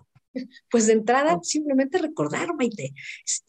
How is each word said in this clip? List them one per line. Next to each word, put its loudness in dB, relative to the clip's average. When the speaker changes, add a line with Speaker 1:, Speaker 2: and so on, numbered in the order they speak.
Speaker 1:
Pues 4
de 6
entrada, 4
Speaker 2:
Oh. -6
Speaker 1:
simplemente 0
recordar, -4
Maite. -4
Es -6